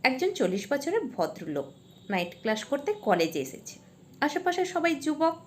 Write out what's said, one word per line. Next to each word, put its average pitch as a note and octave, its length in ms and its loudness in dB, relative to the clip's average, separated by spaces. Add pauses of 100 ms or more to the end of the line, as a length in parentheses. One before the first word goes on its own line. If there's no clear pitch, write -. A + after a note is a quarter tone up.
একজন C4+ 300 4
চল্লিশ G3 400 0
বছরের E4+ 280 0
ভদ্রলোক D#3 720 -4 (380)
নাইট F3 300 -2
ক্লাস A3 240 0
করতে C#4+ 280 -2
কলেজে E3+ 480 2
এসেছে। - 380 -10 (420)
আশেপাশে F4 440 0
সবাই E4+ 300 2
যুবক। D#4 520 2